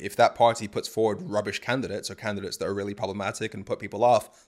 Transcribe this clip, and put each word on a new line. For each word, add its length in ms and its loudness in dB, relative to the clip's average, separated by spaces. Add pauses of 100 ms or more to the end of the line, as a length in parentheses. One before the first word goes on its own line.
if 140 -8
that 180 6
party 340 4
puts 200 -6
forward 340 0
rubbish 380 -4
candidates 500 -4
or 60 -10
candidates 420 -6
that 80 -6
are 80 -2
really 220 -4
problematic 580 -4
and 100 -10
put 140 -4
people 260 -4
off, 440 2